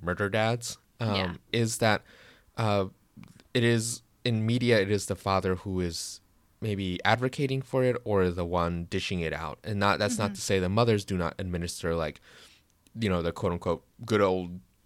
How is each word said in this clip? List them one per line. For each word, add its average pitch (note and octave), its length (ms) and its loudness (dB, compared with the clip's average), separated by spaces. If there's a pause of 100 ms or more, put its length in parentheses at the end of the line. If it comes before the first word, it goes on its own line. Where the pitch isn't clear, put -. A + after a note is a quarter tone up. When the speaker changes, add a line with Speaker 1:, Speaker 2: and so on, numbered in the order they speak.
Speaker 1:
murder F2+ 260 0
dads, A2+ 480 -2 (220)
um, G#2+ 160 0
Speaker 2:
Yeah. F#2 180 -2 (180)
Speaker 1:
is A2+ 260 0
that, A2 240 2 (560)
uh, G2+ 280 0 (680)
it B2 100 2
is, A#2 380 2 (240)
in A2 200 0
media, A#2+ 340 4
it G2 100 2
is G2+ 160 0
the G2 100 -4
father F#2+ 400 2
who F#2 260 -4
is - 380 -6 (420)
maybe G2 420 -4
advocating C3 580 0
for C3 220 0
it B2 220 2
or F#2+ 240 2
the F2 160 -2
one E2+ 440 0
dishing F#2 300 -4
it D#2+ 140 -2
out. D2+ 300 -8
And G#2 160 -4
not, G2 200 4
that's G#2 180 0
not G#2 100 0
Speaker 2:
Mm-hmm. G2+ 80 -4
Speaker 1:
to - 60 -12
say G2 180 2
the F2+ 100 0
mothers G#2+ 360 4
do F#2+ 120 -2
not E2+ 200 -2
administer, F2 560 -4
like, D#2 280 -4 (760)
you A2 100 0
know, F2 120 2
the E2+ 120 0
quote F#2+ 180 -2
unquote E2+ 320 -2 (220)
good G#2+ 160 2
old F#2 380 0 (260)